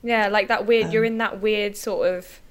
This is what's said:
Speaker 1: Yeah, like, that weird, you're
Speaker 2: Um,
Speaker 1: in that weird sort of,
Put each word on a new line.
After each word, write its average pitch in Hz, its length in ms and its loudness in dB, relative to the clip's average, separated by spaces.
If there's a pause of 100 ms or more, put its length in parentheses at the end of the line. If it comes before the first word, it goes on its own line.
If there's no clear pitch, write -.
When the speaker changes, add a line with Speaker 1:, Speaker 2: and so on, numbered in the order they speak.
Speaker 1:
Yeah, 226 240 2
like, 202 200 0
that 220 200 0
weird, 214 260 2
you're 220 120 4
Speaker 2:
Um, 226 80 0
Speaker 1:
in 226 40 -4
that 214 240 -4
weird 208 340 0
sort 185 320 -2
of, 180 320 -6 (120)